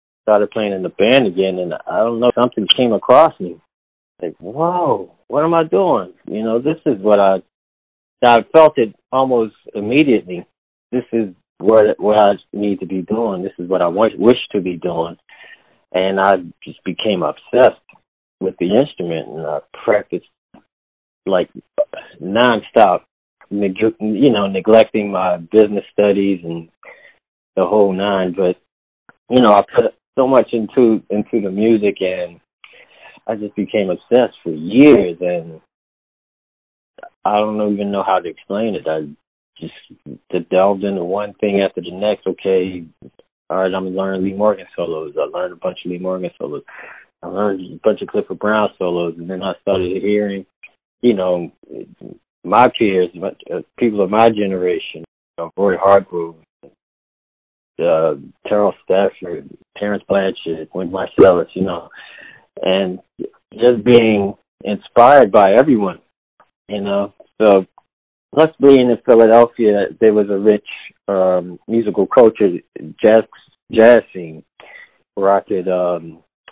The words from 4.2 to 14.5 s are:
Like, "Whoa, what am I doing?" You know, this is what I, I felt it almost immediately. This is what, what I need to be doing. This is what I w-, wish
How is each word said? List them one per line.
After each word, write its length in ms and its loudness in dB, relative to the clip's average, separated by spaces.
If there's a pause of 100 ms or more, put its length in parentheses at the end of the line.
Like, 180 -10
"Whoa, 720 -4 (160)
what 160 -2
am 100 0
I 160 2
doing?" 440 -2 (140)
You 160 -8
know, 160 -2
this 260 -4
is 160 -2
what 180 2
I, 220 2 (840)
I 180 6 (100)
felt 240 6
it 180 -2 (160)
almost 440 -2 (200)
immediately. 720 -2 (460)
This 180 -4
is 220 -4 (260)
what, 400 2
what 220 2
I 120 4 (200)
need 260 -4
to 60 -10
be 160 -6
doing. 420 -6
This 140 -8
is 100 -10
what 140 0
I 40 0
w-, 320 0
wish 200 4 (140)